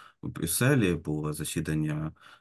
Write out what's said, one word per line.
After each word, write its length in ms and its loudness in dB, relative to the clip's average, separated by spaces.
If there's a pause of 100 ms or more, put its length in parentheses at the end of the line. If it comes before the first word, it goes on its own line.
(220)
у 60 -8
Брюсселі, 680 2
було 380 -4
засідання 760 -2 (300)